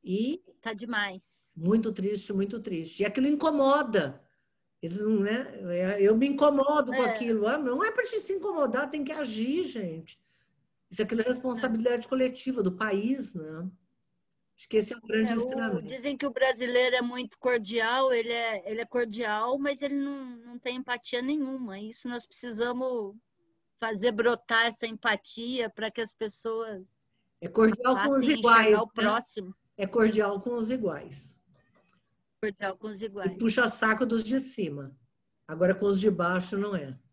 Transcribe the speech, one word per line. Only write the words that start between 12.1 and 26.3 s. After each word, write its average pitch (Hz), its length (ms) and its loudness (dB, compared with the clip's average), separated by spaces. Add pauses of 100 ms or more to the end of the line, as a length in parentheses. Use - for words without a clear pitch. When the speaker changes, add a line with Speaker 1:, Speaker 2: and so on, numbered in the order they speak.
Speaker 1:
do 185 80 2
país, 220 600 -2
né? 160 360 -8 (880)
Acho - 120 -20
que 220 100 0
esse 214 140 0
é 240 40 -10
um - 40 -18
grande 220 320 0
Speaker 2:
É, - 40 2
o, - 20 0
Speaker 1:
ensinamento. 226 480 -2
Speaker 2:
dizem 262 300 -6
que 285 100 -4
o 254 60 -2
brasileiro 247 640 2
é 254 60 2
muito 247 360 -8
cordial, 240 760 0
ele 233 200 0
é, 220 360 -4
ele 214 120 -6
é 233 40 -4
cordial, 233 720 -2
mas 277 240 -2
ele 285 120 -4
não, 277 440 -6
não 240 200 -18
tem 247 200 -6
empatia 247 440 -4
nenhuma. 262 560 -4
Isso 220 300 -12
nós 240 180 -8
precisamos 240 880 -4 (640)
fazer 220 340 0
brotar 226 540 2
essa 233 200 -4
empatia 226 840 -4
pra 220 220 -6
que - 80 -6
as 220 120 -6
pessoas 220 920 -8 (340)